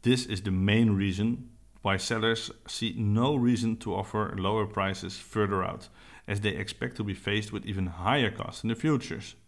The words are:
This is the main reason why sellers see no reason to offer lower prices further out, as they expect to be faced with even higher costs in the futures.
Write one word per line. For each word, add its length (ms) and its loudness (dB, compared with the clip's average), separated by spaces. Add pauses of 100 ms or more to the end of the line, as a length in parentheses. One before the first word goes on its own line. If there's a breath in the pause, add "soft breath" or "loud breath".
This 220 4
is 160 -4
the 100 0
main 400 4
reason 580 0 (320)
why 160 2
sellers 540 0 (160)
see 300 -4
no 380 2
reason 420 2
to 180 -4
offer 420 -2
lower 280 2
prices 520 -2
further 460 0
out, 260 -6 (380 loud breath)
as 140 -2
they 140 -2
expect 420 -6
to 60 -2
be 100 -2
faced 380 -2
with 140 -6
even 220 -2
higher 440 2
costs 320 -10
in 60 0
the 60 0
futures. 600 -2 (120)